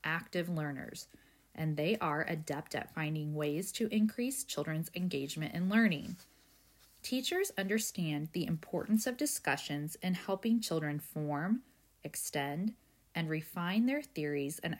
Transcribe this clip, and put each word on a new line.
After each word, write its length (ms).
active 460
learners, 580
and 240
they 220
are 280
adept 460
at 220
finding 400
ways 380
to 200
increase 500
children's 520
engagement 580
in 160
learning. 460
Teachers 560
understand 760
the 120
importance 600
of 80
discussions 880
in 100
helping 460
children 400
form, 640
extend, 720
and 140
refine 560
their 160
theories 580
and 200